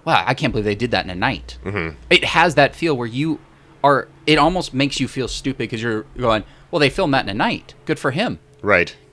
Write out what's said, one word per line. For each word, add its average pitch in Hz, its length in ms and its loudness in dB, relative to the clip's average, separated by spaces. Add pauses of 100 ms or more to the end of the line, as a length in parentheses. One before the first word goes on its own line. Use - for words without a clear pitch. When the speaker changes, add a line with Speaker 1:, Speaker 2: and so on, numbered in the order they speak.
Speaker 1:
"Wow, 127 240 2
I 131 60 2
can't - 180 0
believe 104 140 -2
they 104 100 0
did 117 160 -4
that 95 140 0
in 90 40 -10
a 90 60 -10
night." 110 480 -4
Speaker 2:
Mm-hmm. 85 320 -6 (140)
Speaker 1:
It 170 160 4
has 165 300 2
that 139 200 4
feel 160 220 -2
where 120 100 -4
you 139 320 -4 (420)
are, 139 280 2 (180)
it 151 100 4
almost 165 360 0
makes 135 260 -2
you 131 80 0
feel 120 220 -6
stupid 123 400 -6
'cause 113 120 -6
you're 110 240 -4 (120)
going, 113 260 0 (260)
"Well, 170 120 -2
they 139 80 6
filmed 151 240 0
that 131 100 2
in 92 60 -6
a 98 40 -6
night. 165 420 -4 (100)
Good 151 120 -2
for 139 140 -2
him." 165 280 -4 (220)
Speaker 2:
Right. 92 320 2 (200)